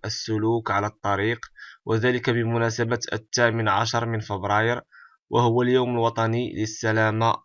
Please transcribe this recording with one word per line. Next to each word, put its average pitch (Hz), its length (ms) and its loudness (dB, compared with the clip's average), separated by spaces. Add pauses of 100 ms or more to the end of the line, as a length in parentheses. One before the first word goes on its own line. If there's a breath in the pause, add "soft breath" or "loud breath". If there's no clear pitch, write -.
السلوك 110 680 -2
على 101 160 0
الطريق، 104 580 -2 (400 loud breath)
وذلك 123 440 0
بمناسبة 117 720 0 (140)
الثامن 113 560 0
عشر 113 360 0
من 113 140 -4
فبراير، 104 640 0 (480 loud breath)
وهو 120 320 2
اليوم 123 280 2
الوطني 117 640 0
للسلامة 110 920 0